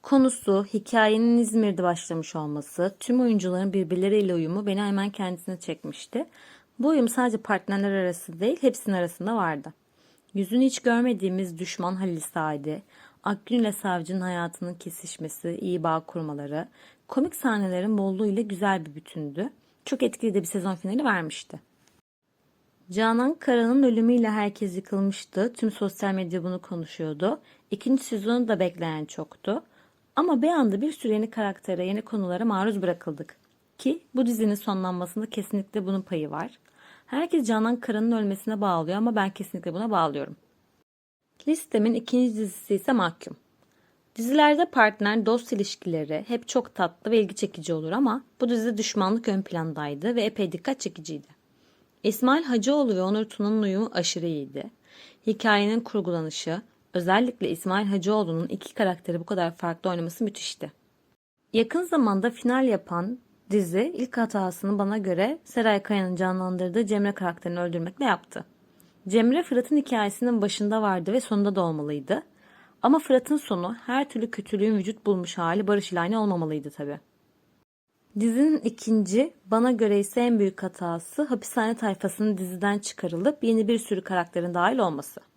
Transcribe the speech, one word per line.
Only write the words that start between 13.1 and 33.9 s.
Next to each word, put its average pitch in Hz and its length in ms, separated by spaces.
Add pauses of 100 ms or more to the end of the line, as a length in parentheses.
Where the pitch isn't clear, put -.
Akgün 226 360
ile 214 120
savcının 185 500
hayatının 175 520
kesişmesi, - 880
iyi 180 220
bağ 160 160
kurmaları, 151 680 (400)
komik 311 280
sahnelerin 202 600
bolluğu 196 280
ile 208 160
güzel 196 440
bir 147 100
bütündü. 156 540 (360)
Çok - 180
etkili 226 300
de 196 80
bir 165 60
sezon 190 280
finali 202 280
vermişti. 180 560 (1300)
Canan 226 420
Kara'nın 247 500
ölümüyle 233 460
herkes 208 460
yıkılmıştı. 196 800
Tüm 220 180
sosyal 196 420
medya 180 300
bunu 180 180
konuşuyordu. 165 800 (300)
İkinci 254 320
sezonu 226 440
da 208 120
bekleyen 165 460
çoktu. - 580 (520)
Ama 302 260
bir 294 80
anda 226 320
bir 302 100
sürü 220 220
yeni 214 160
karaktere, 196 560
yeni 202 160
konulara 190 440
maruz 202 360
bırakıldık. 170 560 (400)
Ki 302 260 (120)